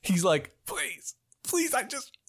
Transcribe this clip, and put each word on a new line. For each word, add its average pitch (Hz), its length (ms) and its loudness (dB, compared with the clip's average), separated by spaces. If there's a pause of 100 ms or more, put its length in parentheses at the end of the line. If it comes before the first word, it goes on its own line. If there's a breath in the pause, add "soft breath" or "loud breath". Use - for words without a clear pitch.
He's 175 220 2
like, 160 320 2 (100)
Please, - 500 -8 (280)
please, 339 300 0
I - 100 0
just 269 340 -10 (120)